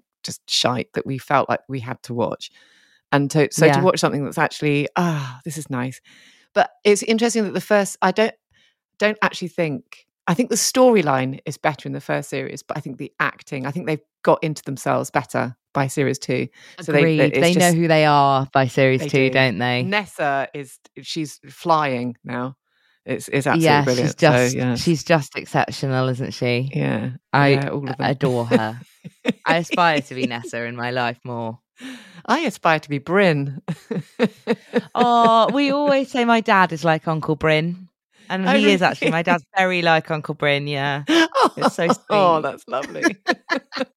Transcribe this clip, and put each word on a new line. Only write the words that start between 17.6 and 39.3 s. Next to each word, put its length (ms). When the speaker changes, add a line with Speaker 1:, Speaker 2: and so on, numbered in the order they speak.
Speaker 2:
who 100
they 200
are 440
by 140
series 360
Speaker 1:
They 80
Speaker 2:
two, 200
Speaker 1:
do. 60
Speaker 2:
don't 240
they? 240
Speaker 1:
Nessa 720
is, 240
she's 440
flying 760
now. 340
It's, 220
it's 180
absolutely 200
Speaker 2:
Yeah, 180
Speaker 1:
brilliant. 260
Speaker 2:
she's 60
just, 380
Speaker 1:
So, 40
yeah. 180
Speaker 2:
she's 280
just 340
exceptional, 680
isn't 260
she? 400
Speaker 1:
Yeah, 380
Speaker 2:
I 180
Speaker 1:
yeah, 200
all 180
of 80
them. 140
Speaker 2:
adore 380
her. 320
Speaker 1:
<laughs> 320
Speaker 2:
I 120
aspire 440
to 140
be 100
Nessa 400
in 100
my 140
life 340
more. 360
Speaker 1:
I 160
aspire 380
to 100
be 100
Bryn. 680
<laughs> 40
Speaker 2:
Oh, 560
we 200
always 400
say 120
my 160
dad 320
is 140
like 220
Uncle 280
Bryn. 540
And 180
Speaker 1:
Oh, 60
Speaker 2:
he 180
is 80
Speaker 1:
really? 120
Speaker 2:
actually, 200
my 120
dad's 200